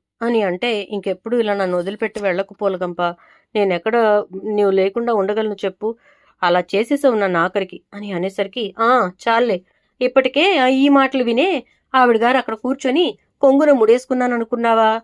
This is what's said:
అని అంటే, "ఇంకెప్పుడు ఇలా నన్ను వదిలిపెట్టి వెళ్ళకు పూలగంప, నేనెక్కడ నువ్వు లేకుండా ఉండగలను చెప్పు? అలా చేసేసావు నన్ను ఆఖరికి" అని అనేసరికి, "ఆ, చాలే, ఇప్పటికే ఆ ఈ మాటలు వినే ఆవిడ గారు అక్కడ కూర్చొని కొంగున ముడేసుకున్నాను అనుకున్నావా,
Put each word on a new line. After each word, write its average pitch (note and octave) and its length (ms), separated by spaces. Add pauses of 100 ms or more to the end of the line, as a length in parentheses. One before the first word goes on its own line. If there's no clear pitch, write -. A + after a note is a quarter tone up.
(220)
అని A#3 200
అంటే, F#3+ 300 (180)
"ఇంకెప్పుడు G3+ 460
ఇలా G#3+ 180
నన్ను F#3 240
వదిలిపెట్టి G#3 420
వెళ్ళకు G3 340
పూలగంప, F3+ 480 (520)
నేనెక్కడ G3+ 420 (500)
నువ్వు G#3 240
లేకుండా G3 440
ఉండగలను G#3 500
చెప్పు? G3+ 240 (540)
అలా F3+ 180
చేసేసావు A#3+ 540
నన్ను G3 240
ఆఖరికి" F#3 400 (140)
అని G3+ 200
అనేసరికి, F#3+ 520 (140)
"ఆ, A3+ 100 (300)
చాలే, A3+ 400 (420)
ఇప్పటికే C4 440 (140)
ఆ B3+ 160
ఈ C4+ 140
మాటలు C4+ 360
వినే A#3+ 260 (440)
ఆవిడ B3 220
గారు A#3+ 220
అక్కడ A3 160
కూర్చొని C4+ 520 (340)
కొంగున C#4 320
ముడేసుకున్నాను B3 640
అనుకున్నావా, A3+ 560 (140)